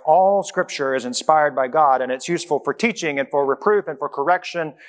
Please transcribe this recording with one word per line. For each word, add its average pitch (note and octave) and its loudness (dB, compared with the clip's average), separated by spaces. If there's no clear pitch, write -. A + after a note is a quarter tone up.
"All F#3 4
Scripture D3 -4
is B2+ -4
inspired D3 2
by C3 0
God, C3+ 2
and B2+ -4
it's C3 -6
useful D#3 -2
for C#3+ -2
teaching E3 -2
and C3+ -2
for C#3+ 0
reproof F#3+ 0
and D3 -10
for C#3+ -6
correction D#3+ -2